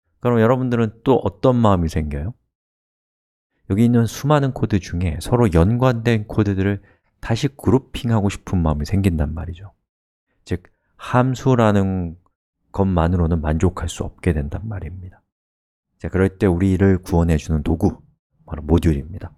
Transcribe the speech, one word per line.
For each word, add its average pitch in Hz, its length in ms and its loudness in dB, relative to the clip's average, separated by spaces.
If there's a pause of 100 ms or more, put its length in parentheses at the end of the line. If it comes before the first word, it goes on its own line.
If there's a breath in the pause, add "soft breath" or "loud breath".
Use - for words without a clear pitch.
(200)
그럼 120 200 2
여러분들은 120 640 0
또 131 120 2
어떤 123 400 0
마음이 98 320 2
생겨요? 76 460 -4 (1400)
여기 107 140 4
있는 120 220 4
수많은 139 460 0
코드 110 260 -2
중에 85 420 -4
서로 120 320 2
연관된 113 760 2
코드들을 101 540 0 (380 soft breath)
다시 113 280 -4
그룹핑하고 117 800 -2
싶은 - 340 -4
마음이 76 220 0
생긴단 85 500 0
말이죠. 82 380 -12 (720)
즉, - 180 -6 (340)
함수라는 104 1200 0 (540)
것만으로는 87 680 2
만족할 80 480 -2
수 - 160 -8
없게 - 280 -4
된단 76 360 -6
말입니다. 92 540 -12 (760)
자, 85 100 -10
그럴 95 300 0
때 107 80 2
우리를 92 520 2
구원해주는 85 680 0
도구, - 380 -2 (440)
바로 76 160 -12
모듈입니다. 80 760 -2